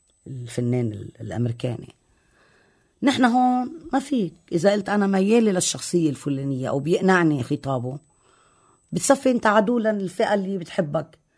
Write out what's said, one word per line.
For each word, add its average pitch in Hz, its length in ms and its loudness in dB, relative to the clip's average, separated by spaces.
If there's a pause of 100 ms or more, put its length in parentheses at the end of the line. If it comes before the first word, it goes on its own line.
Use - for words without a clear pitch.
(280)
الفنان 120 640 -2
ال-، 101 300 -12
الأمريكاني. 117 760 -6 (1080)
نحن 262 220 4
هون 247 460 2 (220)
ما 269 60 2
فيك. 240 340 -2 (180)
إذا 175 200 2
قلت 202 180 0
أنا 202 180 2
ميالة 202 440 4
للشخصية 170 580 0
الفلانية 135 600 -4
أو 143 100 0
بيقنعني 165 640 2
خطابه، 131 560 -4 (920)
بتصفي 262 400 2
أنت 240 140 0
عدو 220 340 2
للفئة 208 540 -2
اللي 196 240 -2
بتحبك، 156 600 -4 (200)